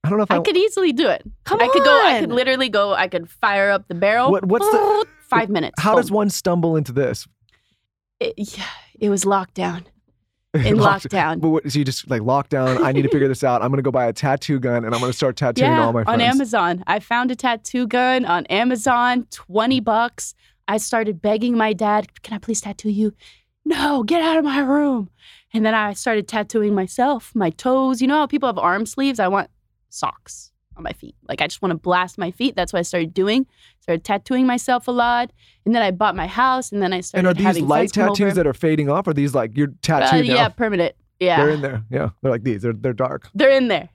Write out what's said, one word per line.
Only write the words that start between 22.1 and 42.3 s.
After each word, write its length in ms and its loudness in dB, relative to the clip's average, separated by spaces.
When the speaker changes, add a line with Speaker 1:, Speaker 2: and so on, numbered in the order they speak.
Speaker 2:
"Can 120 -12
I 40 -8
please 240 -6
tattoo 260 -8
you?" 240 0
"No, 380 -2
get 180 0
out 160 2
of 60 2
my 160 0
room." 500 0
And 100 2
then 100 2
I 200 0
started 340 -2
tattooing 460 0
myself, 600 -2
my 160 0
toes. 520 0
You 60 2
know 80 2
how 100 2
people 220 -2
have 100 -2
arm 280 0
sleeves? 320 -2
I 100 2
want 220 -2
socks 640 -10
on 60 -18
my 100 -8
feet. 240 -18
Like, 120 -8
I 60 2
just 160 -8
wanna 140 0
blast 420 -2
my 120 -4
feet. 240 -4
That's 180 -2
what 60 0
I 40 0
started 320 -4
doing. 320 2
Started 240 -4
tattooing 420 0
myself 420 -2
a 40 -4
lot. 400 0
And 80 2
then 80 2
I 80 2
bought 240 0
my 120 -6
house, 440 0
and 120 -2
then 100 0
I 80 -2
started 200 -6
Speaker 1:
And 80 2
are 60 4
these 120 0
Speaker 2:
having 200 2
Speaker 1:
light 120 2
Speaker 2:
friends 140 0
come 160 2
Speaker 1:
tattoos 240 0
Speaker 2:
over. 20 -4
Speaker 1:
that 120 2
are 80 0
fading 360 0
off, 160 0
or 40 -2
are 40 -2
these, 200 0
like, 220 -2
you're 120 0
Speaker 2:
Uh, 40 -10
Speaker 1:
tattooed 460 2
now? 60 2
Speaker 2:
yeah, 160 2
permanent. 440 -2
Yeah. 200 2
Speaker 1:
They're 160 4
in 80 -4
there. 280 -6
Yeah, 200 -2
they're 80 2